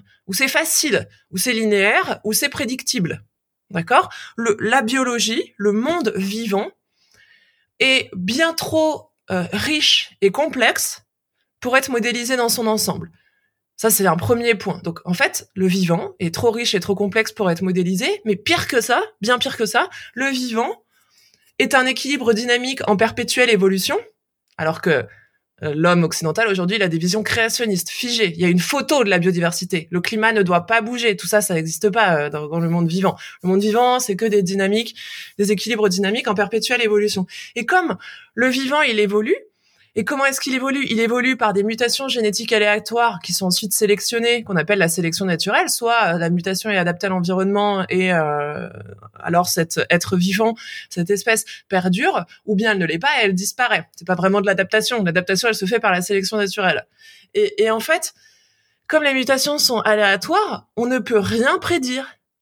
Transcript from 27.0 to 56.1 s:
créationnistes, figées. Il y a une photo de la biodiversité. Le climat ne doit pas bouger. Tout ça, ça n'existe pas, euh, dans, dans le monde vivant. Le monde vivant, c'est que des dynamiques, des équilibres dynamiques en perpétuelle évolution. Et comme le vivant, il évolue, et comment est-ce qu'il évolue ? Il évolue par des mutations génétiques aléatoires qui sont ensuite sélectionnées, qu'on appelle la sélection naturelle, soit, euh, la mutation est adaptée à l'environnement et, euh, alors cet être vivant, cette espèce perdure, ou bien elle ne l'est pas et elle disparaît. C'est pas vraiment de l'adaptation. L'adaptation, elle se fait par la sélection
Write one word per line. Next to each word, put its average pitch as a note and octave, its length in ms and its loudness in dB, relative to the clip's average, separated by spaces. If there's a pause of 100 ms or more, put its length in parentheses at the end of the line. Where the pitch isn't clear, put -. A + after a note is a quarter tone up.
créationnistes, A3+ 640 0
figées. A#3 460 -2
Il E3 60 -6
y F3+ 40 2
a F3 40 4
une F3+ 100 4
photo C4+ 460 0
de G3+ 60 0
la F3+ 80 4
biodiversité. E3+ 720 -2
Le F3+ 80 -2
climat A3 320 0
ne G#3+ 100 2
doit F#3 240 0
pas A3+ 140 2
bouger. A#3 360 -2
Tout F3 120 -10
ça, G#3 120 2
ça G#3 140 -2
n'existe D#3+ 360 -2
pas, F#3+ 260 4
euh, D3 140 -2
dans, D3+ 180 -6
dans E3 100 -4
le E3+ 100 0
monde E3+ 200 2
vivant. F#3 280 0 (280)
Le F3+ 40 -2
monde F#3+ 120 4
vivant, A#3+ 400 2
c'est G3+ 160 -4
que A3+ 80 -4
des G#3 180 2
dynamiques, G3 540 0 (420)
des G3+ 140 2
équilibres G#3+ 360 0
dynamiques G3+ 380 0
en G#3+ 80 0
perpétuelle A3 480 0
évolution. G#3 440 2 (280)
Et A#3 100 -4
comme E4 320 0 (380)
le B3 140 2
vivant, C4+ 340 0
il A#3 160 2
évolue, G#3+ 380 2 (580)
et G#3+ 100 -2
comment C#4 200 -2
est-ce C4+ 160 0
qu'il C4 140 -4
évolue ? C4 340 -2
Il A3+ 120 0
évolue A#3+ 360 2
par G#3+ 160 0
des G3 100 2
mutations A#3 460 -2
génétiques A3+ 460 -2
aléatoires G#3+ 680 2
qui F3+ 120 -6
sont F#3+ 100 -2
ensuite F#3 300 -2
sélectionnées, A3+ 680 0
qu'on G3+ 140 -4
appelle E3 220 0
la E3+ 100 4
sélection E3+ 380 -2
naturelle, G#3 420 0
soit, A3+ 460 0
euh, F3 40 -2
la E3+ 120 0
mutation F#3 400 -2
est G3 80 0
adaptée F3 300 -2
à - 20 -2
l'environnement F#3+ 800 0
et, F#3 200 0
euh, D3 600 -2 (460)
alors F3 320 0
cet E3 320 -2 (100)
être F3 260 2
vivant, G3 380 2 (340)
cette F3 220 -4
espèce A3 340 0 (240)
perdure, F#3+ 560 2 (220)
ou G#3+ 80 0
bien G#3+ 180 2
elle G3+ 60 0
ne F3 80 0
l'est D#3+ 120 -2
pas C4+ 120 0 (100)
et G#3+ 60 2
elle G3 80 2
disparaît. G3 600 -2
C'est E3+ 120 -20
pas F#3 80 0
vraiment F#3+ 260 2
de G3 60 0
l'adaptation. G#3 580 0
L'adaptation, F#3 440 0
elle A3 60 2
se G3 120 -4
fait A3+ 120 2
par G3+ 140 2
la F3+ 80 2
sélection G3 380 -2